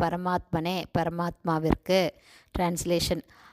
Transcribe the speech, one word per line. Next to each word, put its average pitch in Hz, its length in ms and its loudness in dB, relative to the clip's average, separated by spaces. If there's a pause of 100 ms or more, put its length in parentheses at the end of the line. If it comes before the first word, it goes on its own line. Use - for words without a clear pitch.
பரமாத்மனே 175 800 -2 (140)
பரமாத்மாவிற்கு. 170 1120 0 (500)
டிரான்ஸ்லேஷன். 175 600 0 (320)